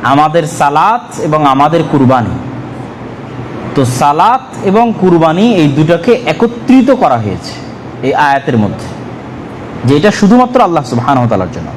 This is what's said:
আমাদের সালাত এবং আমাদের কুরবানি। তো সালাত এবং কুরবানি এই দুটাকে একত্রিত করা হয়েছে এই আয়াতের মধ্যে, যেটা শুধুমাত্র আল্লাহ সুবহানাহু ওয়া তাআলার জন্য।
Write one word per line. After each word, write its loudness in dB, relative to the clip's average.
আমাদের 2
সালাত 0
এবং 0
আমাদের 4
কুরবানি। 2
তো 2
সালাত 0
এবং 2
কুরবানি 4
এই 4
দুটাকে 2
একত্রিত 2
করা 2
হয়েছে -6
এই 0
আয়াতের 0
মধ্যে, -4
যেটা 4
শুধুমাত্র 4
আল্লাহ 2
সুবহানাহু 0
ওয়া 2
তাআলার 0
জন্য। -10